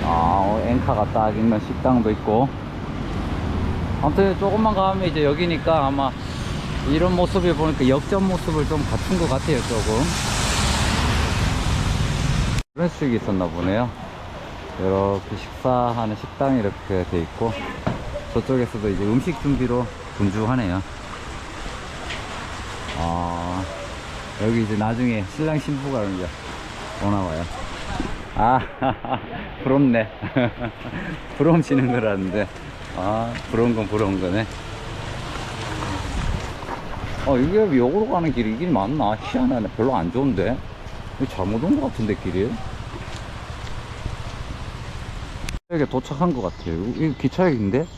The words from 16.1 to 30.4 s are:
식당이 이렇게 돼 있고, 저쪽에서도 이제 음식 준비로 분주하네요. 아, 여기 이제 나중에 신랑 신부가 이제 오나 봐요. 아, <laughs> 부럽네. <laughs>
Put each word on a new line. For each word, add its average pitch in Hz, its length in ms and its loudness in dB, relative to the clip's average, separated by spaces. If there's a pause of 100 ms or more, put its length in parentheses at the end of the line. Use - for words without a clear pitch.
식당이 135 440 0
이렇게 95 500 0
돼 87 120 2
있고, 110 300 -2 (840)
저쪽에서도 117 540 0
이제 98 160 0
음식 117 380 2
준비로 123 420 2 (320)
분주하네요. 104 640 0 (2250)
아, 87 640 -2 (800)
여기 117 200 2
이제 107 140 0
나중에 113 480 2 (120)
신랑 156 220 0
신부가 135 460 -2
이제 92 220 -2 (760)
오나 101 180 2
봐요. 85 220 -2 (920)
아, 123 240 6 (200)
<laughs> 127 380 -2 (460)
부럽네. 131 440 4 (260)
<laughs> 135 1000 -4